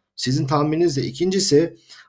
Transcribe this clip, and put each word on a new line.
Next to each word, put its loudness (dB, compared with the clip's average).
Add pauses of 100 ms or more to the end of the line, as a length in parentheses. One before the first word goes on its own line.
(160)
sizin -2
tahmininizle? 0
İkincisi, 0 (320)